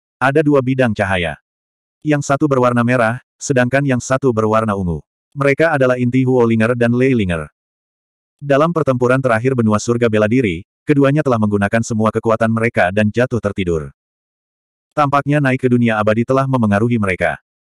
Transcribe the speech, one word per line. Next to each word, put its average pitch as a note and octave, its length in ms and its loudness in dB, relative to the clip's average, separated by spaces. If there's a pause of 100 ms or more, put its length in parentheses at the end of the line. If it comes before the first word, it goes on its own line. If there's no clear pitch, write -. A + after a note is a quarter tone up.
(200)
ada C#3 240 2
dua C#3+ 160 2
bidang B2+ 320 0
cahaya. F#2 480 -4 (640)
Yang D3 240 -2
satu C#3 160 0
berwarna B2 400 2
merah, A#2+ 400 0 (160)
sedangkan B2 400 0
yang C3 240 -2
satu C3 240 -2
berwarna A2 480 0
ungu. F2 240 -4 (320)
Mereka C#3+ 480 0
adalah B2+ 160 2
inti B2 240 0
Huolinger A#2+ 560 2
dan A#2 160 2
Leilinger. G#2+ 560 0 (880)
Dalam C#3+ 400 0
pertempuran C3 480 0
terakhir B2 320 0
benua G#2+ 240 2
surga A#2+ 320 0
bela G#2+ 160 2
diri, G#2+ 400 -2 (160)
keduanya C#3+ 400 2
telah A#2+ 160 0
menggunakan G2+ 400 0
semua A2 320 -2
kekuatan A2+ 400 0
mereka A2 400 0
dan G#2+ 160 0
jatuh A#2 320 -2
tertidur. F2 480 -4 (1040)
Tampaknya C#3+ 480 0
naik C3 240 0
ke B2+ 80 2
dunia A#2 240 2
abadi G#2+ 320 0
telah C3+ 160 0
memengaruhi A#2 560 0
mereka. F2 400 -4 (240)